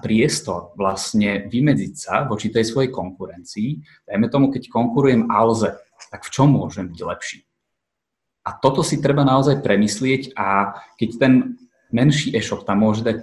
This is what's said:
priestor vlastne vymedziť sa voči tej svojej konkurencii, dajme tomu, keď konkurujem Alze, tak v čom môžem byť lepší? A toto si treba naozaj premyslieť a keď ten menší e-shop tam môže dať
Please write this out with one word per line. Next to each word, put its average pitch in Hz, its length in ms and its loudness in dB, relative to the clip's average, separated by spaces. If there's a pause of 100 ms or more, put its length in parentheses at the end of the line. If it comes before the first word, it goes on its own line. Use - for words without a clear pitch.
priestor 110 720 -2
vlastne 101 720 -2
vymedziť 120 480 0
sa 110 320 -2
voči 110 240 -4
tej 113 160 0
svojej 131 240 -2
konkurencii, 95 1200 -10
dajme 104 240 0
tomu, 139 160 4
keď 123 160 -6
konkurujem 120 640 2
Alze, 110 480 2 (320)
tak - 160 -18
v - 80 -14
čom 143 240 6
môžem 90 320 -6
byť 82 160 -16
lepší? - 340 -10 (1120)
A - 80 -14
toto 139 240 2
si 156 160 -2
treba 139 240 2
naozaj 135 400 4
premyslieť 107 720 0
a 98 400 -2 (240)
keď 110 120 -2 (120)
ten 131 120 6 (600)
menší 135 400 2
e-shop 104 320 -4
tam 101 160 2
môže 110 240 2
dať 113 180 -2